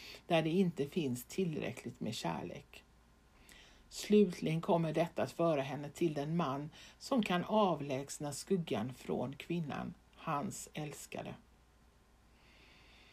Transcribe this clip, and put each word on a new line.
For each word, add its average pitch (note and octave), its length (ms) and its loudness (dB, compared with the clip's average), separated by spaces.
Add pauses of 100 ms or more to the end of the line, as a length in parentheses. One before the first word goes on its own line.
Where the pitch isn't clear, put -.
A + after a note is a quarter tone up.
(260)
där E3 160 4
det D#3 80 2
inte E3+ 360 4
finns C3+ 380 -2
tillräckligt - 760 -4
med - 140 -4
kärlek. - 680 -6 (1040)
Slutligen F3 720 4
kommer E3 320 2
detta D#3+ 300 0
att - 100 -2
föra D#3+ 300 2
henne C#3+ 280 -6
till E3 240 0
den D3 220 -2
man D3 340 -2 (280)
som B3+ 240 2
kan F3+ 220 2
avlägsna D3 880 2
skuggan C3 640 0
från C3 420 -4
kvinnan, - 580 -4 (220)
hans C#3 580 -4
älskade. - 600 -8 (1800)